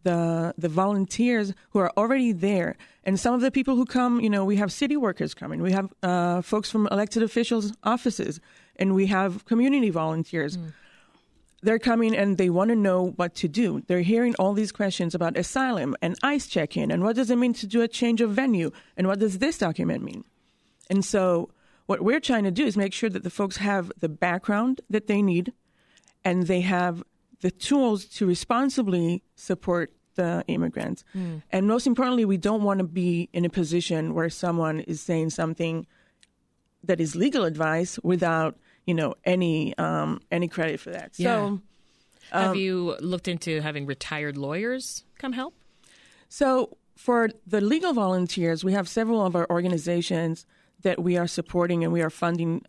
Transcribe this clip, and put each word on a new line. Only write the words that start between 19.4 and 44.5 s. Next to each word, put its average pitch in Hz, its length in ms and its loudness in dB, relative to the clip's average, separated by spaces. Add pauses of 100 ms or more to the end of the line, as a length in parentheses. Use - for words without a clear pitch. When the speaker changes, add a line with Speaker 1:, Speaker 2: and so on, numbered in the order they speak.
Speaker 1:
document 170 460 -2
mean? - 200 -12 (680)
And 190 120 2
so 185 460 0 (380)
what 196 140 -2
we're 240 180 2
trying 233 240 0
to 196 80 2
do 226 160 0
is 202 100 0
make 196 160 0
sure 226 160 -2
that 190 140 -6
the 180 80 -8
folks 196 260 -4
have 196 420 -2
the 165 100 -2
background 202 720 -2 (100)
that 208 160 0
they 208 160 4
need, 180 280 2 (720)
and 180 220 2
they 180 160 2
have 180 400 0 (400)
the 180 100 0
tools 247 540 2
to - 220 -2
responsibly 190 960 0 (120)
support 175 560 -4 (240)
the 170 320 -2
immigrants. 170 560 -4 (120)
Speaker 2:
Mm. 170 260 -6 (100)
Speaker 1:
And 190 160 2
most 233 200 2
importantly, 247 380 2
we 196 120 2
don't 208 260 0
wanna 196 220 2
be 175 480 0
in 170 100 0
a 175 60 0
position 160 640 -2
where 165 160 -2
someone 160 520 -2
is 156 200 -8
saying 160 300 -2
something 165 540 -4 (1000)
that 170 180 2
is 151 140 -2
legal 247 280 2
advice 160 600 0
without, 165 520 2 (300)
you - 80 0
know, 156 220 0 (100)
any, 170 520 2
um, 160 440 -2 (100)
any 175 160 0
credit 160 320 -4
for - 120 -14
that. 175 260 -14
Speaker 2:
Yeah. 175 100 0
Speaker 1:
So, 208 340 0 (680)
Speaker 2:
Have 190 200 2
Speaker 1:
um, 185 60 0
Speaker 2:
you 185 440 -2
looked 180 260 -4
into 165 340 -4
having 147 240 -6
retired 147 520 -6
lawyers 202 640 -6 (140)